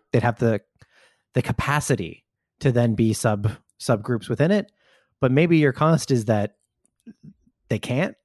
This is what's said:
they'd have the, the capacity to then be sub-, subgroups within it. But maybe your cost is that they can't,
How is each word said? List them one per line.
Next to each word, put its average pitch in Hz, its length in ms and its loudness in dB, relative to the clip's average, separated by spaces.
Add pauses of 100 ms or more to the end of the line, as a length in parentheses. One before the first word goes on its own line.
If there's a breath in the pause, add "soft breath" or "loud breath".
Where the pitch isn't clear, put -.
(120)
they'd 120 100 2
have 120 160 0
the, 113 220 0 (720 soft breath)
the 127 80 2
capacity - 840 -4 (360)
to 135 120 2
then 120 220 2
be 110 180 2
sub-, 104 400 -2 (260)
subgroups 113 520 -4
within 143 200 0
it. 208 220 -2 (480)
But 127 120 2
maybe 165 260 4
your 143 140 4
cost 156 380 2
is 117 140 0
that 107 320 -2 (1120)
they 110 100 -2
can't, 135 460 -4